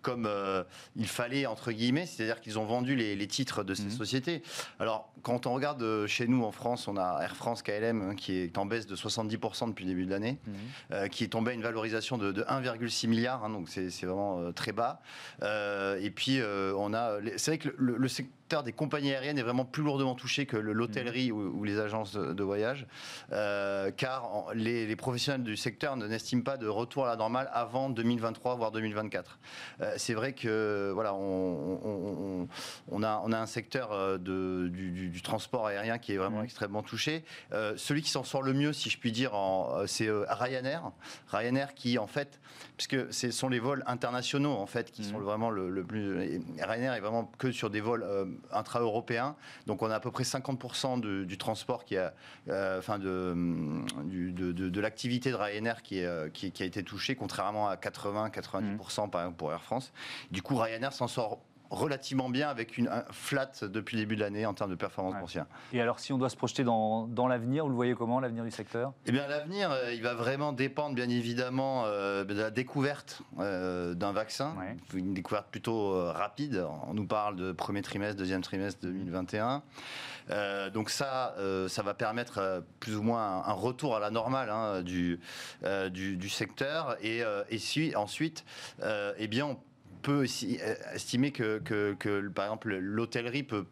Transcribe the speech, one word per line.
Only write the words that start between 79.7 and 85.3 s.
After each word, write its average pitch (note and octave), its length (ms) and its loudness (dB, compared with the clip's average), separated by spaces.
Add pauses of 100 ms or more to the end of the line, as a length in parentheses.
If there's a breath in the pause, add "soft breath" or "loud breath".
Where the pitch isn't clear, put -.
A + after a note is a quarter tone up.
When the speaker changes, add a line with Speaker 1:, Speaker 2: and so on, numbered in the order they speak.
Speaker 1:
Euh, G2+ 400 0
donc G#2+ 180 0
ça, C3 500 0
euh, F#2+ 280 2
ça G2+ 160 -2
va G2+ 120 0
permettre, A#2 440 -2
euh, F#2+ 220 2 (180)
plus G#2+ 160 -4
ou G#2 80 0
moins G#2+ 400 2
un, - 80 0
un - 40 2
retour B2 420 0
à - 20 2
la G#2 120 2
normale, A#2 400 2
hein, G#2 320 0
du, F2 360 2 (460 loud breath)